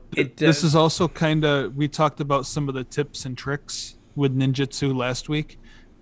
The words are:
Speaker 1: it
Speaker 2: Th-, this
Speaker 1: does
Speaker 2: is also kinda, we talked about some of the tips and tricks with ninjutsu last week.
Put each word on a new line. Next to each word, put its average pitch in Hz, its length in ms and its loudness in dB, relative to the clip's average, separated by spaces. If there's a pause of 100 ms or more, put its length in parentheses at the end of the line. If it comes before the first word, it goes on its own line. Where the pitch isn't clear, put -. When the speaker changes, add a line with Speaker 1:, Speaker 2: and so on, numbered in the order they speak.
(160)
Speaker 1:
it - 0 -
Speaker 2:
Th-, 143 200 -2 (140)
this 156 120 4
Speaker 1:
does - 100 -4
Speaker 2:
is 147 40 4
also 160 320 4
kinda, 151 680 0
we 147 120 0
talked 147 340 0
about 139 240 0
some 147 240 -4
of 135 60 -4
the 135 80 -6
tips - 420 -6
and 127 120 -8
tricks - 600 -8 (180)
with 135 220 2
ninjutsu 135 580 0
last 127 320 -2
week. 151 320 -6 (420)